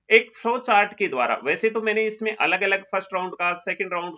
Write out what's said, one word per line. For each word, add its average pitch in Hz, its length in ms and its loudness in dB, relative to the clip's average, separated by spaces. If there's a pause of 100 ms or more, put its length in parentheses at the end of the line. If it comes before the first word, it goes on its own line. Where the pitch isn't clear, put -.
(100)
एक 240 240 4
फ्लो 233 240 -2
चार्ट 202 360 2
के 196 140 -2
द्वारा, 123 360 0
वैसे 185 260 0
तो 220 120 -4
मैंने 220 240 0
इसमें 214 300 -4
अलग-अलग 190 480 0
फर्स्ट 190 300 -6
राउंड 185 180 -4
का, 175 200 -2
सेकंड 180 400 -6
राउंड 175 260 -6